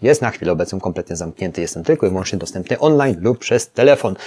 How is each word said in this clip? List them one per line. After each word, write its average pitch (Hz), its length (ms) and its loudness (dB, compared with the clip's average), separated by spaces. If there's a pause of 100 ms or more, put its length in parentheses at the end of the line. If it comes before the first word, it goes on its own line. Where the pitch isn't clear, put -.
jest 143 200 4
na 117 80 0
chwilę 87 220 -2
obecną 87 280 -4
kompletnie 87 360 -6
zamknięty. 85 440 -6
Jestem 85 240 -6
tylko 151 220 2
i 92 40 2
wyłącznie 92 280 -4
dostępny 92 400 -6
online 143 420 4
lub 113 180 2
przez - 320 -2
telefon, 120 460 4 (100)